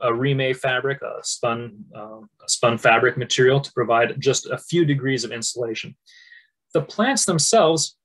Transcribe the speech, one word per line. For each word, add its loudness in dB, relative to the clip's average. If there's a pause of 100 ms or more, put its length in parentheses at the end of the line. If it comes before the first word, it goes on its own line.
a 0
Reemay 0
fabric, -2
a -10
spun, -6 (120)
uh, -16
a -18
spun 0
fabric 4
material 2
to -12
provide 0
just 0
a -6
few 0
degrees -2
of -8
insulation. -8 (800)
The 2
plants 0
themselves 2